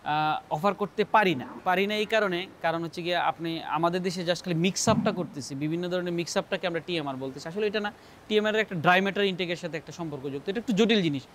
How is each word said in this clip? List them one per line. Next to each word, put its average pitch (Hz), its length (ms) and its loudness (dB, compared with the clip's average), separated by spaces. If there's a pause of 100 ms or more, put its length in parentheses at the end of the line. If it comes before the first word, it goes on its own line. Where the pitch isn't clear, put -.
আহ, 151 460 0
offer 160 240 2
করতে 202 300 -2
পারি 196 320 6
না। 120 100 -6 (180)
পারি 185 240 2
না 214 80 -2
এই 214 100 0
কারণে, 196 420 0 (140)
কারণ 165 220 0
হচ্ছে 165 180 -8
গিয়ে 175 140 -2
আপনি 160 480 -2
আমাদের 170 400 0
দেশে 180 220 -4
just 170 180 -2
খালি 180 120 -2
mix 185 340 2
আপটা 214 220 2
করতেছি, 147 440 -6
বিভিন্ন 165 340 -2
ধরনের 180 240 -2
mix 170 240 -2
আপটাকে 190 300 -4
আমরা 170 120 -2
টিএমআর 151 360 -4
বলতেছি। 135 320 -8
আসলে 208 200 -2
এটা 214 120 -2
না, 202 120 -4 (360)
টিএমআর 214 280 2
এর 220 60 4
একটা 196 140 -2
dry 180 260 6
matter 196 220 0
ইনটেকের 180 320 0
সাথে 165 220 -8
একটা 156 140 -12
সম্পর্কযুক্ত, 143 580 -6
এটা 196 100 -2
একটু 226 140 -2
জটিল 208 280 6
জিনিস। 143 220 0 (100)